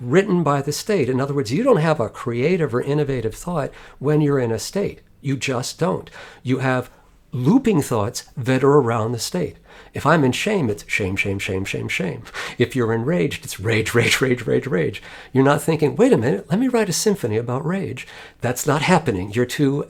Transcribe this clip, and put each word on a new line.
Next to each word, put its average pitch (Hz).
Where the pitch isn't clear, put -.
written 175
by 143
the 151
state. 151
In 131
other 139
words, 123
you 165
don't 247
have 156
a 107
creative 127
or 123
innovative 135
thought 151
when 151
you're 143
in 117
a 110
state. -
You 135
just 131
don't. -
You 127
have 131
looping 165
thoughts 107
that 131
are 143
around 117
the 117
state. -
If -
I'm 156
in 127
shame, 170
it's -
shame, 95
shame, 98
shame, 98
shame, 113
shame. 131
If 120
you're 117
enraged, 139
it's -
rage, 110
rage, 113
rage, 127
rage, 127
rage. 131
You're 135
not 147
thinking, 151
"Wait 240
a 165
minute, 143
let 190
me 262
write 226
a 156
symphony 120
about 120
rage." 156
That's -
not 147
happening. 104
You're 123
too 143